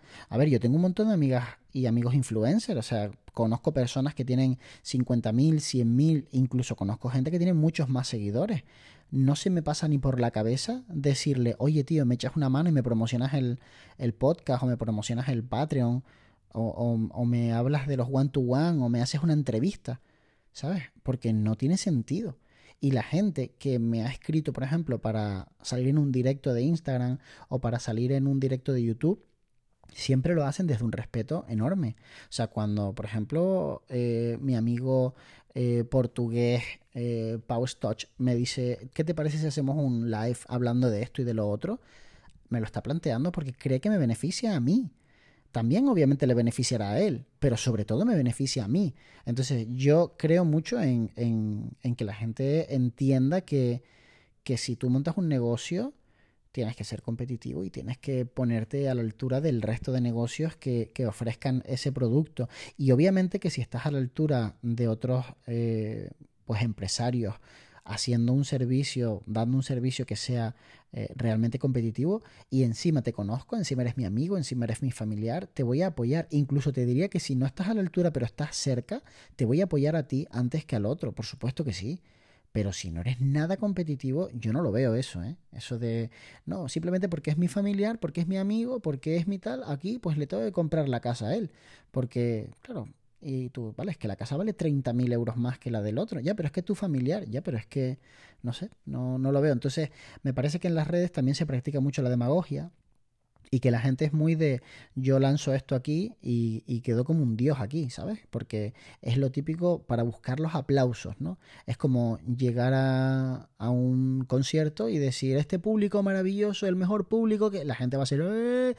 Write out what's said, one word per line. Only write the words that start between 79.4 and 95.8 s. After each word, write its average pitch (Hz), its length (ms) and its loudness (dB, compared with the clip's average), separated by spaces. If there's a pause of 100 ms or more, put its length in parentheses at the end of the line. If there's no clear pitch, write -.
voy 127 160 4
a 196 60 2
apoyar 151 320 2
a 139 100 -2
ti 135 240 -2
antes 123 320 -2
que - 140 -2
al 101 80 0
otro, 120 280 -4
por - 120 -10
supuesto - 400 -6
que 110 80 -4
sí. 107 260 -8 (540)
Pero 101 180 0
si 92 180 -8
no 82 120 -6
eres 123 180 -2
nada 151 380 0
competitivo, 170 760 -2
yo 113 220 -4
no 147 80 0
lo 131 100 0
veo 117 240 2
eso, 101 280 -4
¿eh? 139 120 -8 (160)
Eso - 260 -10
de, 117 320 -2 (360)
"No, 160 240 -6
simplemente 180 400 -2
porque 156 220 -4
es 147 60 0
mi 175 120 2
familiar, 202 500 -2
porque - 220 -4
es 165 60 -2
mi 190 100 0
amigo, 226 420 -2
porque 156 380 -2
es 170 100 0
mi 196 120 -2
tal, 254 260 -6
aquí 180 340 -4
pues 156 180 -2
le 143 100 -2
tengo 208 160 -2
que 208 100 -2
comprar 160 340 0
la 120 140 0
casa 120 280 -2
a 165 60 0
él". 208 160 -4 (400)
Porque, 120 600 -2 (100)
claro, 170 260 -8 (380)
y 127 260 -4
tú, 113 240 -8
"Vale, 180 160 -6
es - 60 -8
que 107 120 -6
la 98 80 -4
casa 131 200 -6
vale 208 160 -2
treinta 139 400 0
mil 123 200 2
euros 117 240 0
más 123 200 -2
que - 140 -6
la 110 100 -2